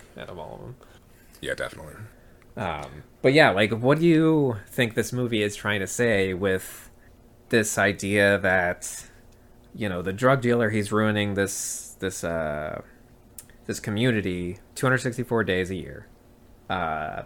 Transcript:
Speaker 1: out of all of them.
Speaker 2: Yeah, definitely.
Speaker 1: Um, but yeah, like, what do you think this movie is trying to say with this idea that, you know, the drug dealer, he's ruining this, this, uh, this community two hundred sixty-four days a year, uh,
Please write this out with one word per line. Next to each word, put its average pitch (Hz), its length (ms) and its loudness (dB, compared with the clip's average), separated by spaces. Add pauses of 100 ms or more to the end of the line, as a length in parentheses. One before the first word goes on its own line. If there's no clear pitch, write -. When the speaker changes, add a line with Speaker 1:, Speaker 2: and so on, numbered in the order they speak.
(160)
Speaker 1:
out - 140 -12
of 90 80 -14
all 78 160 -14
of - 80 -16
them. 131 140 -16 (680)
Speaker 2:
Yeah, 69 120 -4
definitely. 73 420 -10 (600)
Speaker 1:
Um, 73 460 -8 (180)
but 135 140 4
yeah, 147 160 8
like, 101 220 2
what 123 280 2
do 170 60 4
you 156 500 4 (120)
think 120 260 -2
this - 180 -2
movie 120 300 0
is 104 120 -2
trying 104 260 -2
to 95 60 -4
say 98 460 2
with 95 560 -2 (640)
this 110 260 2
idea 101 600 4
that, 92 720 0 (640)
you 107 160 -4
know, 90 100 -4
the 87 120 -4
drug 127 280 4
dealer, 120 300 2
he's 107 200 0
ruining 104 440 2
this, - 680 -4
this, 95 240 -6
uh, 78 560 -4 (880)
this 104 120 -6
community 101 800 -2 (180)
two - 120 -2
hundred 127 120 4
sixty-four 117 460 -2
days 92 260 0
a 95 40 -6
year, 69 320 -12 (640)
uh, 80 560 -4